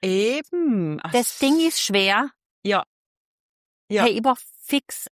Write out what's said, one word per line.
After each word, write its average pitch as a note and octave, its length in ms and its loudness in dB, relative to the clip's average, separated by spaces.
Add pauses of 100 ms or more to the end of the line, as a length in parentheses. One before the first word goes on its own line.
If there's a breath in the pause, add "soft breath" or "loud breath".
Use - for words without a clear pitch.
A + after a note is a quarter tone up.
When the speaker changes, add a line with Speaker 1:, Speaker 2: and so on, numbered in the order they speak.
Speaker 1:
eben. G#3+ 1000 0
Ach E3 100 -10
Speaker 2:
Das A#3+ 260 0
Ding C#4+ 280 4
ist D#4+ 140 -2
schwer. G3+ 500 2 (320)
Speaker 1:
Ja. G3 220 0 (1080)
Ja. G#3 140 2
Speaker 2:
Hey, A#3 140 4
ich A3+ 60 -4
war B3+ 120 2
fix - 760 -6